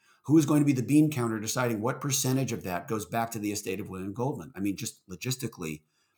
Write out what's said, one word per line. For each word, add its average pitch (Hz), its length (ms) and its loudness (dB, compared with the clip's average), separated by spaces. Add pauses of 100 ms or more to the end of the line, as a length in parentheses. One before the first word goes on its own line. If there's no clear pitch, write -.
(240)
Who 147 140 6
is 156 80 8
going 151 160 6
to 147 40 6
be 143 80 4
the 123 100 0
bean 147 260 6
counter 117 300 -2
deciding 113 420 -2
what 131 200 -2
percentage 131 500 0
of 101 120 -6
that 90 240 -4
goes 104 180 -4
back 113 260 -2
to 113 80 -6
the 104 120 -2
estate 98 280 -4
of 95 100 -8
William 92 240 -8
Goldman? 110 420 -4
I 90 40 -14
mean, 98 160 0
just - 320 -10
logistically, 92 760 -6 (360)